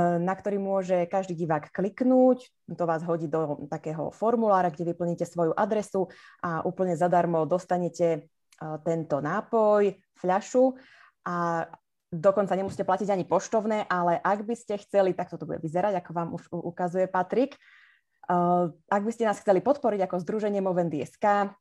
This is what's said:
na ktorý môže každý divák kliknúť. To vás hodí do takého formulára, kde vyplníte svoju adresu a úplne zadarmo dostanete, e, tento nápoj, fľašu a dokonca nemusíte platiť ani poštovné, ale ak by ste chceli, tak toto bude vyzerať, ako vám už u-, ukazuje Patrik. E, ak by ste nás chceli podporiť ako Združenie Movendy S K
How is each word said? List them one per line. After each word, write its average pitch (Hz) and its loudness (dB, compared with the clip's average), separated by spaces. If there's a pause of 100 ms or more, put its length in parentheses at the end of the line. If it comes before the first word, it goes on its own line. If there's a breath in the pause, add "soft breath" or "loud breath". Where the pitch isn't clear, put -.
(180)
na 180 0
ktorý 202 -4
môže 190 0
každý 185 -4
divák 156 -2
kliknúť. 254 2 (240)
To 175 -2
vás 165 -2
hodí 165 -2
do 151 -4
takého 156 -6
formulára, 208 2
kde 170 -4
vyplníte 170 -2
svoju 170 0
adresu 202 -2 (320 loud breath)
a 165 -4
úplne 180 -2
zadarmo 175 2
dostanete, 175 -2
e, 160 -2 (600)
tento 160 -2
nápoj, 208 2 (240)
fľašu 254 2 (480 loud breath)
a 170 -2 (400)
dokonca 196 2
nemusíte 196 -6
platiť 190 0
ani 185 -2
poštovné, 214 -2
ale 175 0
ak 202 -2
by 226 -6
ste - -6
chceli, 190 2
tak 180 -6
toto 160 -10
bude 156 -8
vyzerať, 180 -2
ako - -20
vám 170 -4
už - -12
u-, 175 -8
ukazuje 185 -2
Patrik. 185 0
E, - -20 (1120 soft breath)
ak - -4
by 233 -4
ste 226 -2
nás 202 0
chceli 180 4
podporiť 226 2
ako 185 -4
Združenie 208 -2
Movendy 175 0
S - -10
K 202 2 (120)